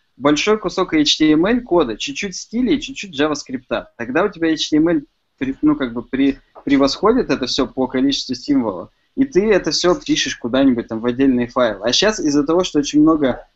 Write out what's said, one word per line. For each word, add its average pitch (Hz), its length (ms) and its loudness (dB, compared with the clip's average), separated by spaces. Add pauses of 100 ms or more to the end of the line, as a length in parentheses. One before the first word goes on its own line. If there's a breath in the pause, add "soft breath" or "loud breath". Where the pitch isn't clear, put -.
(160)
Большой 151 440 0
кусок 180 340 -4
H 151 240 2
T 156 140 4
M 156 160 4
L 240 140 0
кода, 156 360 0
чуть-чуть 180 380 -8
стилей, 220 440 -2
чуть-чуть 139 400 -12
JavaScript'а. 135 680 -4 (100)
Тогда 127 260 -2
у 208 60 0
тебя 165 220 -2
H - 180 -4
T 151 80 2
M 160 120 4
L 160 120 0 (380)
при-, 135 240 -4
ну, 151 120 4
как 127 180 -4
бы 117 100 -6
при-, 135 340 0 (280)
превосходит 143 680 2
это 127 160 -2
все 131 180 -2
по 127 220 -4
количеству 131 480 -2
символов, 117 540 -2 (260)
и 135 100 2
ты 202 260 2
это 180 200 2
все 175 240 2
пишешь 147 400 -2
куда-нибудь 123 520 0
там 113 120 -6
в 113 80 -6
отдельные 123 400 2
файлы. 113 360 0
А 117 80 0
щас 202 280 0
из-за 147 240 0
того, 165 200 0
что 160 140 -4
очень 147 240 2
много 151 540 2